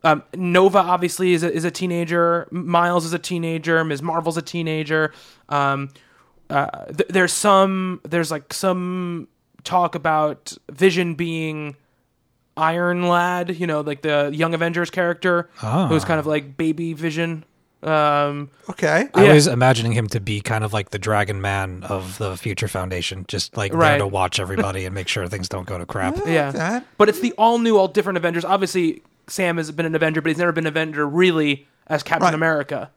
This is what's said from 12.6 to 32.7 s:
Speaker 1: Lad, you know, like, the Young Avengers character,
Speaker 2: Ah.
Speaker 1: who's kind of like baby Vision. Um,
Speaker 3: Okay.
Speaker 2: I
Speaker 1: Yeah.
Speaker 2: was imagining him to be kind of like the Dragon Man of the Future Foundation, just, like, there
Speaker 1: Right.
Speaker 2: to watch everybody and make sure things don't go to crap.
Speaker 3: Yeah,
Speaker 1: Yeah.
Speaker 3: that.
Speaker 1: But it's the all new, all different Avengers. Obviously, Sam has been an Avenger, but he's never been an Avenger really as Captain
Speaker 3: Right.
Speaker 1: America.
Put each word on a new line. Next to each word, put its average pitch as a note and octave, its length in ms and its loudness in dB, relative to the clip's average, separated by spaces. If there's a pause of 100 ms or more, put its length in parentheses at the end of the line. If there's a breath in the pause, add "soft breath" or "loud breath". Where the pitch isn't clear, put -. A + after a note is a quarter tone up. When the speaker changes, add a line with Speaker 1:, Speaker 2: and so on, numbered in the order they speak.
Speaker 1:
Lad, F3 500 0
you F3 80 -2
know, D3+ 160 0
like, D3 200 -6
the D3 300 2
Young E3 220 0
Avengers E3+ 360 -2
character, F3 580 0 (140)
Speaker 2:
Ah. C#3 260 0
Speaker 1:
who's D#3+ 160 2
kind D#3+ 140 0
of D3 80 -4
like D3 300 -4
baby E3 360 -2
Vision. D#3+ 520 -4 (360)
Um, D3 680 0 (180)
Speaker 3:
Okay. F3+ 460 0
Speaker 2:
I F#3+ 120 8
Speaker 1:
Yeah. G3 80 10
Speaker 2:
was D3 120 8
imagining A#2+ 460 4
him A2 160 0
to A#2 100 -4
be G#2 220 -4
kind G#2+ 240 -2
of G#2 80 -4
like G#2 180 -4
the G#2 80 -6
Dragon G#2 420 0
Man F#2+ 480 -4
of F#2+ 300 -8
the F#2+ 180 -6
Future G#2 300 -4
Foundation, F#2 640 -6
just, - 280 -6
like, G2+ 140 -2
there E3 100 0
Speaker 1:
Right. D3+ 180 4
Speaker 2:
to G2+ 80 0
watch F#2+ 340 -2
everybody F#2+ 440 -4
and F#2 80 -8
make F#2+ 140 -8
sure F#2 220 -4
things F#2 200 -8
don't F#2 180 -8
go F#2+ 120 -8
to F2 80 -10
crap. F#2+ 320 -4
Speaker 3:
Yeah, G#4 80 -4
Speaker 1:
Yeah. D3+ 240 0
Speaker 3:
that. F3+ 340 -4 (120)
Speaker 1:
But G#3 120 6
it's G3+ 120 -2
the A#3 180 -2
all A#3 200 4
new, A3+ 200 4
all F#3+ 80 6
different F#3 300 0
Avengers. E3+ 280 -2
Obviously, F3+ 580 0 (260)
Sam F3 300 -2
has D#3 120 -6
been D#3+ 160 -4
an D#3+ 80 -2
Avenger, D#3 260 2
but D#3+ 100 -2
he's D#3 80 0
never F3 120 2
been E3 140 -2
an D#3+ 60 0
Avenger D3+ 360 -2
really D3+ 640 2 (180)
as D#3 160 -2
Captain E3 240 0
Speaker 3:
Right. E3 80 2
Speaker 1:
America. D3+ 640 -2